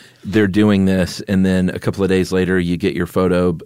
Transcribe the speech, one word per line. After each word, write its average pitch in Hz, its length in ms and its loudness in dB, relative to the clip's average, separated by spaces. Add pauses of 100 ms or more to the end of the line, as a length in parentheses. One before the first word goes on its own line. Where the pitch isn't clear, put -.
(220)
they're 107 240 2
doing 101 380 2
this 92 380 0
and 95 240 0
then 92 240 0
a - 80 -6
couple 98 260 -4
of 92 60 2
days 92 200 0
later 92 300 0
you 87 160 -2
get 85 180 -2
your 87 120 -4
photo. 90 600 0